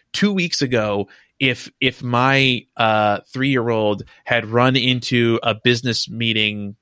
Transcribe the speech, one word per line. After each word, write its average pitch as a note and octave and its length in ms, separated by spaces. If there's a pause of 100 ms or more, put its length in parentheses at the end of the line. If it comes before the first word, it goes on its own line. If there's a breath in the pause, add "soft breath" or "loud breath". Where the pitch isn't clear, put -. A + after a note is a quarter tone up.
(140 loud breath)
two G#3 200
weeks F3 280
ago, G#2+ 480 (300 soft breath)
if, B2+ 320 (100)
if C3 220
my, B2+ 640 (100)
uh, G#2+ 440 (120)
three-year-old A#2 680 (220 soft breath)
had A#2 200
run A#2+ 300
into A#2+ 680
a A2 140
business A#2+ 520
meeting, G#2+ 760